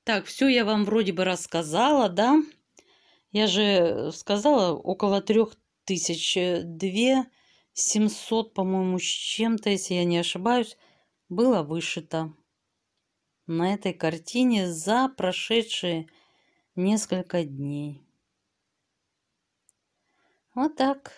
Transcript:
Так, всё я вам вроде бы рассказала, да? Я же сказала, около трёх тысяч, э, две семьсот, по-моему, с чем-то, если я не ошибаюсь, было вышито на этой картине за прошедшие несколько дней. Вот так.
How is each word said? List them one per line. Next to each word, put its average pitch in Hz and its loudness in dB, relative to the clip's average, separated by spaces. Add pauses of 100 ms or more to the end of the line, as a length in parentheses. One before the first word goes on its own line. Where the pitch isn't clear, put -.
Так, 202 -2
всё - 0
я 240 4
вам 208 2
вроде 202 0
бы 180 -2
рассказала, 185 2
да? 247 4 (880)
Я 214 2
же 175 2
сказала, 208 2
около 196 -2
трёх 220 2 (300)
тысяч, 170 -4
э, 180 0
две 196 0 (460)
семьсот, 214 -2
по-моему, 185 0
с - -6
чем-то, 220 -2
если 190 -2
я 180 0
не 175 2
ошибаюсь, 220 -2 (520)
было 208 2
вышито 160 -6 (1120)
на 170 0
этой 196 -4
картине 190 0
за 196 0
прошедшие 185 -2 (680)
несколько 185 -2
дней. 143 -10 (2500)
Вот 294 -2
так. 277 -2